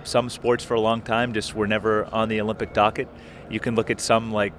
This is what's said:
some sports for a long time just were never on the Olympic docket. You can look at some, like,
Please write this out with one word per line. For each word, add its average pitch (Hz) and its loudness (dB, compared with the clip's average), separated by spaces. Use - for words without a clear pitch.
some 120 0
sports 120 0
for 120 -2
a 113 4
long 113 2
time 117 0
just 107 -2
were 107 0
never 107 2
on 110 0
the 110 0
Olympic 107 -4
docket. 110 2
You 107 -4
can 117 -2
look 110 2
at 113 0
some, 113 2
like, 104 0